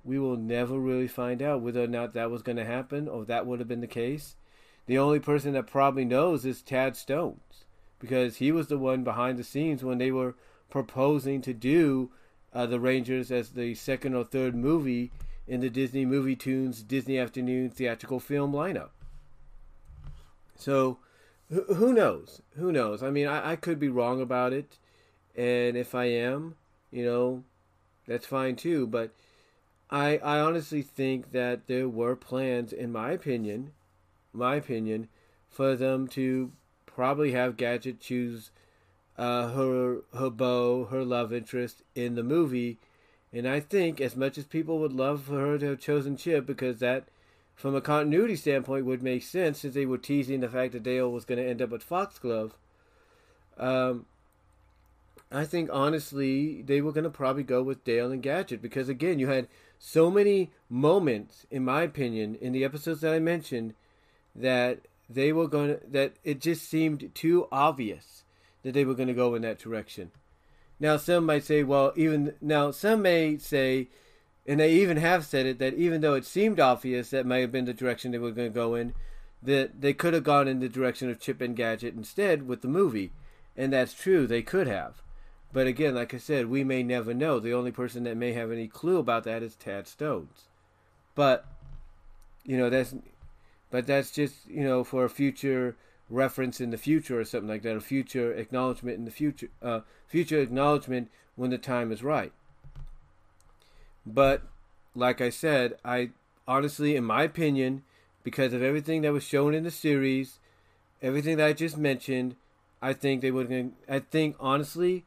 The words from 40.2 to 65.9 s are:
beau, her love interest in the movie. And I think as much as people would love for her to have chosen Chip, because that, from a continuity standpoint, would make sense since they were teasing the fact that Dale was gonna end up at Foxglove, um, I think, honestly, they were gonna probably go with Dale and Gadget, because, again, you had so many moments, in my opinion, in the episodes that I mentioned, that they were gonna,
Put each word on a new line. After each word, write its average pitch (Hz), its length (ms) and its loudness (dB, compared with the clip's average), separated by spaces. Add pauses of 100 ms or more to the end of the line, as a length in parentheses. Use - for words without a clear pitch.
beau, 123 560 2
her 131 180 -4
love 120 280 -2
interest 120 500 -6 (120)
in 120 200 -4
the 117 80 -2
movie. 123 560 0 (540)
And 120 140 -4
I 139 140 0
think 165 400 0
as 127 160 -2
much 135 220 -2
as 143 60 -8
people 160 340 -2
would 151 140 0
love 135 320 0
for 139 140 -4
her 143 200 2
to 143 80 -2
have 139 140 -4
chosen 143 360 0
Chip, 147 300 0
because 127 320 -2
that, 127 260 0 (500)
from 135 200 -4
a 135 80 0
continuity 151 540 2
standpoint, 135 500 0
would 127 160 -2
make 127 200 0
sense 165 380 -2
since 135 140 -8
they 139 120 0
were 127 120 -2
teasing 135 420 -2
the 123 80 -2
fact 127 240 -2
that 120 100 -8
Dale 127 280 0
was 120 160 -6
gonna 123 160 -2
end 123 180 -2
up 120 120 -4
at 117 100 -8
Foxglove, 120 720 -4 (1040)
um, 127 480 0 (1200)
I 143 140 -2
think, 165 260 -2
honestly, 139 920 0
they 139 180 2
were 151 120 0
gonna 156 180 -2
probably 139 320 -2
go 127 200 0
with 131 220 -4
Dale 120 260 2
and 131 120 -4
Gadget, 139 400 -4
because, 127 260 -4
again, 143 300 0
you 131 100 2
had 131 180 0 (320)
so 165 320 4
many 202 400 4 (200)
moments, 139 800 2
in 131 140 -4
my 135 180 2
opinion, 117 540 -2
in 123 160 -6
the 131 120 0
episodes 151 380 -4
that 160 100 2
I 165 60 4
mentioned, 143 560 -2 (600)
that 123 460 0 (300)
they 135 220 2
were 160 160 2
gonna, 143 300 0 (120)